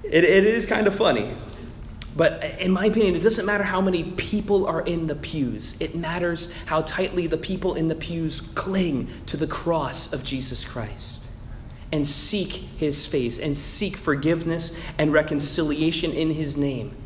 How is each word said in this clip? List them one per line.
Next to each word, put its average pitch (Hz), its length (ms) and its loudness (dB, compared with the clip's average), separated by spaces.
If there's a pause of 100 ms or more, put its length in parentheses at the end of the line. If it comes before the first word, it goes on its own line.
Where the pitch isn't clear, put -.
(120)
It, 170 120 12
it 190 200 10
is 220 220 4
kind 214 200 4
of 196 80 6
funny. 131 400 4 (800)
But 160 300 2 (160)
in 180 100 2
my 190 140 4
opinion, 202 320 4
it 165 60 0
doesn't 220 240 2
matter 202 180 2
how 185 160 0
many 180 320 2
people 202 540 0
are 165 160 -2
in 165 240 -2
the 151 80 -2
pews. 131 640 -4
It 170 140 -6
matters 170 600 -4 (120)
how 160 160 0
tightly 180 440 -2
the 160 120 0
people 185 380 -2
in 165 120 0
the 160 60 0
pews 160 460 -4
cling 175 680 -2 (180)
to 147 120 -6
the 156 80 0
cross 151 680 -2
of 131 100 -6
Jesus 131 440 -4
Christ - 640 -8 (600)
and 147 160 0
seek - 460 0
his - 540 -2
face 120 320 -2
and 147 180 -2
seek - 400 -2
forgiveness 165 840 0 (200)
and 156 160 2
reconciliation 156 1000 2
in 160 180 0
his 147 280 -2
name. 131 360 -2 (120)